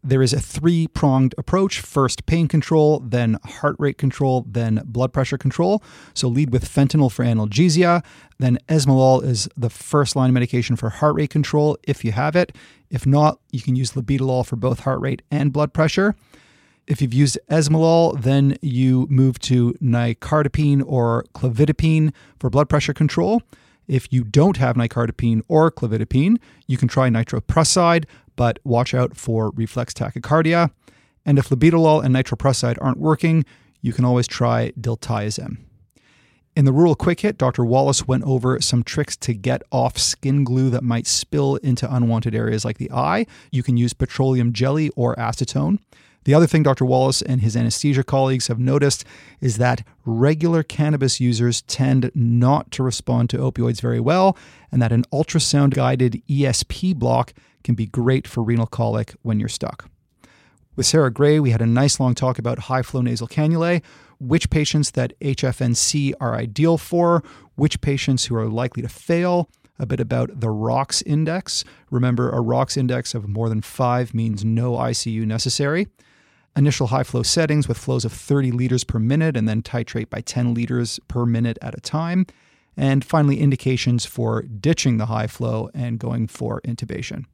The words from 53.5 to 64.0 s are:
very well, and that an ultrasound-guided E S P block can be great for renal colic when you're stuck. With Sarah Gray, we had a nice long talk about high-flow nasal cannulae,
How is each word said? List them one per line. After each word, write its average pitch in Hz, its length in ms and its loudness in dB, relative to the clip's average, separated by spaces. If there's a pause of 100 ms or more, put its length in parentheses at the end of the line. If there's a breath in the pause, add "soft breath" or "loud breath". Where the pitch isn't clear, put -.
very 120 200 -2
well, 180 360 2 (340 loud breath)
and 131 120 2
that 113 100 2
an 120 200 2
ultrasound-guided 135 1160 0
E 139 160 0
S 127 240 0
P 185 240 -2
block 123 400 -2 (320 soft breath)
can 127 100 0
be 110 120 -4
great 127 400 -2
for - 160 -4
renal 113 240 0
colic 110 560 -4
when 107 180 -2
you're 107 80 -4
stuck. - 400 -10 (880 soft breath)
With 131 100 -2
Sarah 151 240 4
Gray, 147 300 4
we 135 100 2
had 113 120 2
a 117 40 2
nice 127 320 2
long 127 160 2
talk 127 240 -2
about 120 200 -6
high-flow 127 420 -4
nasal 120 280 -4
cannulae, 165 540 0 (380 loud breath)